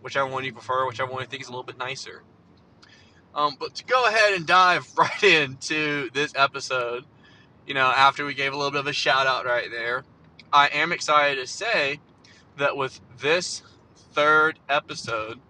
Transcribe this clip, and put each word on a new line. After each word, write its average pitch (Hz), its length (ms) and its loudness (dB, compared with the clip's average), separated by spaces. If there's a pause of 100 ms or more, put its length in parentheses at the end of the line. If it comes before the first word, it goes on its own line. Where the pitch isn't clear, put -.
Whichever 135 280 -2
one 131 140 -6
you 131 100 -8
prefer, 127 320 -2
whichever 127 260 -6
one 131 100 -8
you 127 60 -10
think 135 140 -12
is 131 60 -16
a 127 40 -14
little 123 120 -10
bit 117 140 -16
nicer. 127 440 -10 (1120)
Um, 143 260 -2
but - 160 -10
to - 100 -14
go 247 200 2
ahead 214 280 4
and 175 120 -4
dive 175 480 4
<laughs> - 40 -6
right - 260 0
into 147 880 2
this 143 240 -2
episode, 131 720 -2 (600)
you 139 80 -10
know, 135 140 2
after 135 380 4
we 143 80 -6
gave 139 200 -4
a 143 40 -6
little 143 140 -2
bit 143 100 -2
of 135 60 -4
a 143 60 -6
shout 135 320 2
out 127 200 0
right 120 260 -2
there, 120 320 -6 (480)
I 143 160 6
am 147 240 -2
excited 147 480 0
to 127 80 -8
say 151 520 -4 (580)
that 143 180 -2
with 131 240 -6 (200)
this 160 440 -2 (500)
third 156 540 4
episode 117 720 -6 (100)